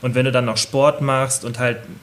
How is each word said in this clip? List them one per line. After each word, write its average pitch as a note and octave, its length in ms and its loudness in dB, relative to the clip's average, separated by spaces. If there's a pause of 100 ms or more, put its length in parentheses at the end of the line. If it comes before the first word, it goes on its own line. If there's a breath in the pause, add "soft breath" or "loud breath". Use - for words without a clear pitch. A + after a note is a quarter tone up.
Und B2 140 0
wenn B2+ 100 4
du C3+ 60 0
dann B2 140 2
noch A2 120 -2
Sport C#3 440 2
machst C3+ 440 0
und A#2+ 140 -8
halt A#2+ 180 0 (260)